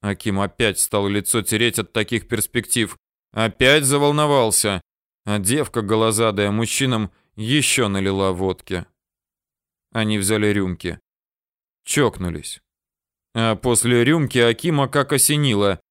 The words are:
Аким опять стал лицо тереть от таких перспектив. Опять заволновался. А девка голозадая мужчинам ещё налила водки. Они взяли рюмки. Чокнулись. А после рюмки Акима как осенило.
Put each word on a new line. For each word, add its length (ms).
Аким 400
опять 380
стал 300
лицо 340
тереть 360
от 140
таких 360
перспектив. 680
Опять 520
заволновался. 960
А 140
девка 440
голозадая 680
мужчинам 640
ещё 520
налила 440
водки. 540
Они 260
взяли 300
рюмки. 500
Чокнулись. 760
А 200
после 500
рюмки 340
Акима 500
как 240
осенило. 680